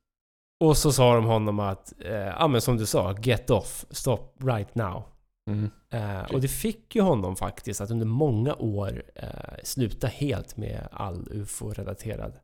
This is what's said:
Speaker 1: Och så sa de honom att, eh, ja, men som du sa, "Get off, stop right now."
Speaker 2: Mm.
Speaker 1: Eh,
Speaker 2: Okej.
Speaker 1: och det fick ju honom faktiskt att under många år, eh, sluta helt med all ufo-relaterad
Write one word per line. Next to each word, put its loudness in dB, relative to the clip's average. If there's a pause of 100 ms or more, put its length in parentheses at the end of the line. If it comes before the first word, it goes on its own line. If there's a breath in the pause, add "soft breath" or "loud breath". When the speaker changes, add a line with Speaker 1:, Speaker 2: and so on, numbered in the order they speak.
(640)
Speaker 1:
Och 8
så 4
sa 8
de 4
honom 2
att, -4
eh, -8
ja, 0
men 4
som 2
du 0
sa, 0
"Get 2
off, 0
stop -4
right -2
now." -2 (460)
Speaker 2:
Mm. -2 (200)
Speaker 1:
Eh, -4
Speaker 2:
Okej. -6
Speaker 1:
och 2
det 2
fick -4
ju 4
honom 2
faktiskt -6
att -6
under 0
många 2
år, -4 (120)
eh, -12 (100)
sluta -2
helt -4
med -8
all -8
ufo-relaterad -8 (100)